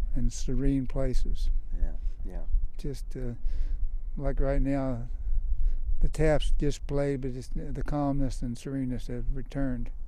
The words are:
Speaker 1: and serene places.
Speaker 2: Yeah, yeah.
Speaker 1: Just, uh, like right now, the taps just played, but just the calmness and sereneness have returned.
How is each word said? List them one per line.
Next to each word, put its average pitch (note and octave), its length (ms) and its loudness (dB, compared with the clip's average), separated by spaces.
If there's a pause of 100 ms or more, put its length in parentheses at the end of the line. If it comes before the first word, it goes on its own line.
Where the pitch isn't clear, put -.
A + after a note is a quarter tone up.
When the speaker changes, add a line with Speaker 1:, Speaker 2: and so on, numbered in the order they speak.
(160)
Speaker 1:
and A#2+ 180 2
serene C3+ 540 0
places. - 640 2 (280)
Speaker 2:
Yeah, - 180 0 (280)
yeah. F2+ 200 -6 (340)
Speaker 1:
Just, - 360 -6
uh, B2 200 -6 (840)
like C#3 220 0
right C#3 200 2
now, C3 480 -2 (920)
the D3+ 100 6
taps D3+ 480 4
just - 300 0
played, C#3+ 340 -2
but C3 120 -4
just B2+ 200 -10
the D3 300 -4
calmness C#3 580 0
and B2 160 -4
sereneness C3 480 -6
have B2 300 -4
returned. C#3 560 -4 (160)